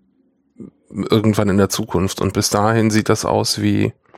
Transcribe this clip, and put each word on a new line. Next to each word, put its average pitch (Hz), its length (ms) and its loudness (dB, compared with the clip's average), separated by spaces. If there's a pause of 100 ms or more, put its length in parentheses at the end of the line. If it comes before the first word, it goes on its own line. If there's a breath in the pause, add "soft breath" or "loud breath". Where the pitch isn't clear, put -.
(1080)
irgendwann 107 400 2
in 95 80 2
der 98 120 4
Zukunft. 95 520 -4
Und 95 120 0
bis 101 160 -2
dahin 110 400 2
sieht 107 200 0
das 110 160 0
aus - 360 -2
wie, 104 300 0 (260 loud breath)